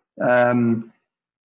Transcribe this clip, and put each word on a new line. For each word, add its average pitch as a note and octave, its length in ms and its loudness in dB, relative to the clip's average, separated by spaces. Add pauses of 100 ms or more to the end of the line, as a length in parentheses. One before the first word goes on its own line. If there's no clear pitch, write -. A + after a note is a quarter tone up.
(180)
um, A#2+ 720 0 (600)